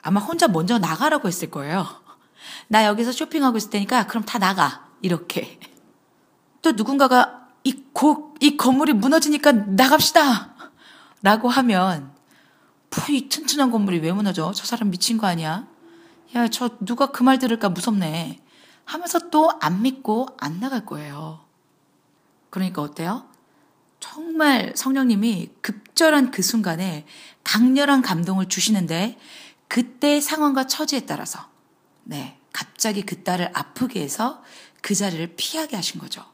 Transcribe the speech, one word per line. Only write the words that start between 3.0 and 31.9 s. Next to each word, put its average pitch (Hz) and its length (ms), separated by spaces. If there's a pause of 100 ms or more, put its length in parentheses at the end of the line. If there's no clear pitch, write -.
쇼핑하고 269 460
있을 214 140
테니까 208 360
그럼 220 200
다 - 120
나가." 185 520 (100)
이렇게. - 580 (1000)
또 330 120
누군가가 254 760 (160)
"이 - 200 (100)
고-, - 460
이 294 180
건물이 269 340
무너지니까 294 600
나갑시다." 247 1200 (500)
라고 220 260
하면 185 640 (760)
"푸, - 220
이 - 180
튼튼한 285 400
건물이 196 300
왜 160 120
무너져? 185 420
저 - 120
사람 226 240
미친 185 260
거 214 100
아니야? 170 400 (680)
야, 233 120
저 240 200 (120)
누가 240 260
그 269 180
말 262 140
들을까 226 320
무섭네." 170 720 (420)
하면서 339 460
또 311 180 (120)
안 175 200
믿고 254 480 (100)
안 160 220
나갈 254 240
거예요. 151 560 (1080)
그러니까 185 320
어때요? 165 440 (800)
정말 311 720
성령님이 233 720 (120)
급절한 285 680
그 190 120
순간에 180 640 (360)
강렬한 262 600
감동을 185 480
주시는데 185 680 (480)
그때 294 540
상황과 285 460
처지에 302 400
따라서, - 420 (540)